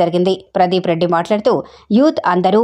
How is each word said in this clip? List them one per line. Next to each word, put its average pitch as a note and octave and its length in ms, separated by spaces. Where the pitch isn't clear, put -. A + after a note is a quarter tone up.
జరిగింది. F3+ 340
ప్రదీప్ F3+ 340
రెడ్డి E3+ 260
మాట్లాడుతూ, G#3 380
యూత్ D4 220
అందరూ F#3 300